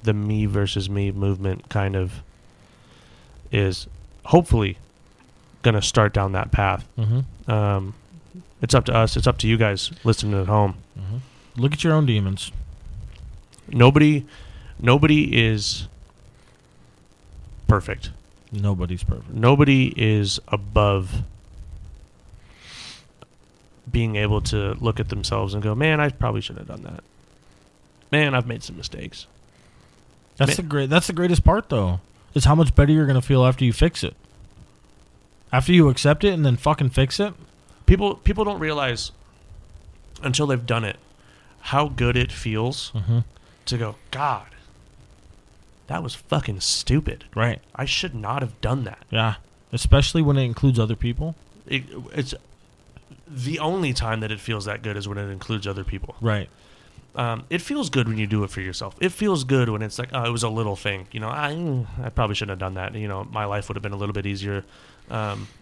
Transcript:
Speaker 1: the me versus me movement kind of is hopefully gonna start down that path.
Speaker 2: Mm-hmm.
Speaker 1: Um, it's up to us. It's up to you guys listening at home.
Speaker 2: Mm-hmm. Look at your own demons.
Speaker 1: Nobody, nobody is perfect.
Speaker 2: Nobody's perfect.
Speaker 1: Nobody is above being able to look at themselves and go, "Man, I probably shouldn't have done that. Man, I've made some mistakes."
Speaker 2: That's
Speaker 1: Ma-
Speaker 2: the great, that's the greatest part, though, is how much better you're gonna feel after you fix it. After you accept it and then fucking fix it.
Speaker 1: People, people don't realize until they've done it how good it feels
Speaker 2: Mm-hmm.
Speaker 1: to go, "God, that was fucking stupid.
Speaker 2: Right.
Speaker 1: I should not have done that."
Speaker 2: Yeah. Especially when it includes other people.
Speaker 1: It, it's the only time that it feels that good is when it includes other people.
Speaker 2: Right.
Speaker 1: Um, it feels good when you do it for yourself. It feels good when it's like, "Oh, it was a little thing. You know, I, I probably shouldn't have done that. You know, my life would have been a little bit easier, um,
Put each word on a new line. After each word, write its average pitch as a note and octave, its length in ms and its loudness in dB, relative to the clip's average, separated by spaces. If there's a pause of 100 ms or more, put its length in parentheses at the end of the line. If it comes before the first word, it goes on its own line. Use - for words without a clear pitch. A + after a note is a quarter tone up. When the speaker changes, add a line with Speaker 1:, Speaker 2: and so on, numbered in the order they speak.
Speaker 1:
the A2 100 2
me G#2 340 0
versus G2+ 420 -2
me G2+ 220 -2
movement G2 580 -2
kind G2 280 -2
of F#2 260 -4 (1300)
is F#2+ 360 -2 (400)
hopefully A#2+ 520 4 (840)
gonna A2 200 4
start G#2 300 4
down G2 200 0
that F#2 200 -4
path. G2 340 0 (120)
Speaker 2:
Mm-hmm. A#2 520 -2
Speaker 1:
Um, G2+ 440 0 (640)
it's A#2 140 0
up B2 120 2
to A#2+ 80 -2
us. A2+ 220 2
It's A#2 100 2
up B2 120 2
to A2 100 0
you A2+ 80 4
guys G#2 340 0 (140)
listening G#2 360 2
at F#2 60 -2
home. G2+ 300 2 (220)
Speaker 2:
Mm-hmm. G2 180 -8 (440)
Look C#3+ 120 0
at D3+ 120 -4
your D#3+ 80 4
own D#3 140 4
demons. G2+ 460 -2 (1160)
Speaker 1:
Nobody, C#3+ 560 6 (540)
nobody C#3+ 680 4
is G#2+ 420 -2 (1800)
perfect. - 440 2 (420)
Speaker 2:
Nobody's F#2 500 -2
perfect. - 280 -2
Speaker 1:
Nobody C3+ 640 6
is G#2+ 420 2 (100)
above G2+ 720 2 (2750)
being A2+ 260 0
able G#2 240 2
to G#2 340 -2
look A2+ 260 -2
at G#2+ 80 -4
themselves G#2 460 -4
and G#2 80 -4
go, G#2+ 120 -2
"Man, D3+ 260 2
I D3 100 2
probably A2 300 -2
shouldn't G#2 280 -12
have G2 140 -14
done - 100 -14
that. - 100 -16 (1080)
Man, D3 240 2
I've B2 120 0
made A#2 160 -8
some - 140 -14
mistakes." - 500 -12 (1080)
Speaker 2:
That's C3+ 160 2
Speaker 1:
Ma- D#3 40 -2
Speaker 2:
the F#3+ 60 -4
great, C#3+ 280 -2
that's - 180 4
the G3 40 -4
greatest F3 320 2
part, G3+ 240 4
though, F#2+ 320 0 (340)
is C3+ 100 2
how C#3 100 8
much D#3 200 6
better D3 180 8
you're D#3 140 6
gonna C3 160 4
feel C3 220 6
after B2+ 200 4
you A#2 80 4
fix E3 320 2
it. - 100 -6 (1400)
After C3 220 4
you E3 160 10
accept C#3+ 360 4
it G3+ 80 6
and D#3+ 140 2
then A#2+ 100 4
fucking C#3+ 340 0
fix C3 300 0
it. G3+ 140 -2 (520)
Speaker 1:
People, G3 300 6
people G#3 280 2
don't G3+ 160 -4
realize C#3+ 520 -2 (1080)
until C#3+ 240 0
they've B2 200 0
done A#2 180 -2
it G2 120 -6 (720)
how D3 220 0
good B2 280 0
it B2 160 0
feels A2+ 640 -4
Speaker 2:
Mm-hmm. A2 240 0 (480)
Speaker 1:
to B2 120 -2
go, G#2+ 180 -6 (140)
"God, C3 360 -4 (1400)
that - 140 -6
was - 120 -8
fucking A2 460 -4
stupid. - 640 -2 (100)
Speaker 2:
Right. A2+ 260 -2 (140)
Speaker 1:
I C3+ 100 -8
should C#3 300 -4
not A2+ 260 -6
have - 220 -8
done B2 220 -2
that." - 260 -14
Speaker 2:
Yeah. A2 240 0 (380)
Especially C#3+ 500 4
when C#3+ 160 2
it C3+ 60 0
includes A#2+ 340 2
other A2 180 0
people. C#3+ 380 -4 (320)
Speaker 1:
It, C3 160 -4 (300)
it's C3 200 -6 (960)
the C#3+ 320 -6
only D#3+ 320 0
time A2+ 280 -2
that G#2+ 100 -6
it G#2+ 100 -8
feels G#2+ 260 -6
that G#2+ 160 -8
good G#2 140 -6
is G2+ 120 -8
when G2+ 100 -8
it G2+ 120 -6
includes G2+ 360 -6
other G2 180 -6
people. - 360 -8
Speaker 2:
Right. G#2+ 280 -2 (640)
Speaker 1:
Um, A#2 340 -6
it E3+ 120 -4
feels C#4 300 -6
good B2+ 180 0
when A2 100 -2
you G#2+ 80 -2
do G#2 180 0
it F#2+ 60 -6
for - 100 -12
yourself. F#2 400 -10
It F#3 100 0
feels F#3 340 -2
good B2+ 240 2
when G#2+ 140 -4
it's G#2+ 160 -10
like, B2 140 -8
"Oh, B2 120 -4
it A#2 60 -2
was A#2 120 -4
a A#2 60 -2
little A2 280 -4
thing. F#2+ 360 -6
You A2 80 -10
know, A2 80 -8
I, D3 560 -4 (180)
I B2+ 80 -8
probably G#2+ 240 -2
shouldn't G#2 160 -6
have F#2 80 -8
done F#2+ 160 -6
that. F#2+ 200 -8
You G#2+ 140 -8
know, G2 160 -8
my A2 200 -8
life G2+ 240 -6
would G2+ 80 -8
have G2 60 -12
been G2+ 100 -8
a G2+ 40 -8
little G2+ 180 -4
bit G2+ 120 -4
easier, G2+ 380 -6 (460)
um, G#2 380 -8 (140)